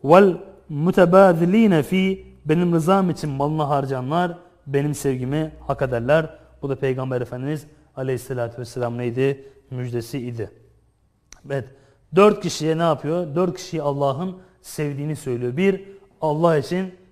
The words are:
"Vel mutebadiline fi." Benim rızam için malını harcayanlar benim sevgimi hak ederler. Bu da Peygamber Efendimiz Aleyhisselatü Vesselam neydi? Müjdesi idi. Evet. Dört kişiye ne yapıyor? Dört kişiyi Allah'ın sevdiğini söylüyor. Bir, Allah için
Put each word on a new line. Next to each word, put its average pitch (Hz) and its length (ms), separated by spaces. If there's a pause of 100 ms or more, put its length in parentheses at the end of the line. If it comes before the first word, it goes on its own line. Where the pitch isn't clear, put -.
"Vel 175 340 (320)
mutebadiline 175 1120
fi." 190 480 (140)
Benim 170 280
rızam 180 360
için 151 200
malını 147 340
harcayanlar 139 720 (300)
benim 139 260
sevgimi 139 580 (160)
hak 143 140
ederler. 135 560 (240)
Bu 143 80
da 135 60
Peygamber 131 460
Efendimiz 131 440 (300)
Aleyhisselatü 127 680
Vesselam 120 360
neydi? 127 540 (200)
Müjdesi 123 480
idi. 117 320 (960)
Evet. 139 240 (460)
Dört 202 260
kişiye 160 360
ne 165 40
yapıyor? 156 540
Dört 180 220
kişiyi - 240
Allah'ın 143 560 (240)
sevdiğini 147 540
söylüyor. 123 420
Bir, 190 260 (380)
Allah 156 360
için 180 360 (180)